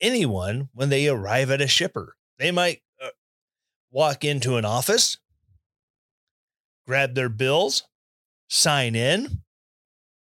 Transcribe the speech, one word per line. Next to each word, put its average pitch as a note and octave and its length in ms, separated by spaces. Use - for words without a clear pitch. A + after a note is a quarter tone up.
anyone C3 720
when C3+ 160
they C#3 180
arrive B2 420
at C#3 120
a C3+ 40
shipper. - 520
They D#3+ 140
might, F3 320
uh, C3 120
walk C#3 320
into C3 340
an G#2+ 100
office, A#2+ 500
grab C3 280
their B2+ 160
bills, C3+ 540
sign C3+ 440
in, D#3+ 480